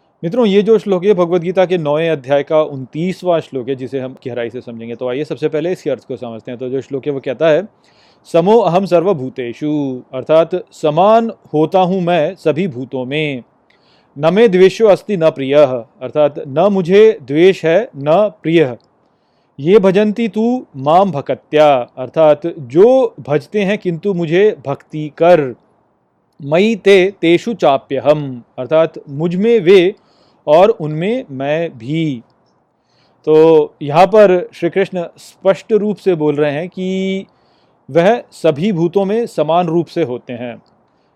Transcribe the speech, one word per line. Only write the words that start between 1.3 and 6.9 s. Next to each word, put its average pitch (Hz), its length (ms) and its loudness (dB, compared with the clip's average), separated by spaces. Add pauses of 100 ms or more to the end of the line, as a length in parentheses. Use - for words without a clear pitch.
गीता 180 240 0
के 180 120 0
नौवें 156 320 -2
अध्याय 143 340 -2
का 156 180 0
उनतीसवाँ 160 760 -4
श्लोक 131 300 -8
है, 139 60 -4
जिसे 131 240 -8
हम 127 160 -12 (120)
गहराई 120 220 -8
से 120 120 -14
समझेंगे। 117 340 -14
तो 127 140 -8
आइए 135 140 -6
सबसे 147 260 -6
पहले 156 220 -4
इसके 170 180 -8
अर्थ 131 160 -6
को 135 100 -12
समझते 113 360 -14
हैं। 117 80 -12
तो 127 100 -8
जो 131 120 -6
श्लोक 135 260 -10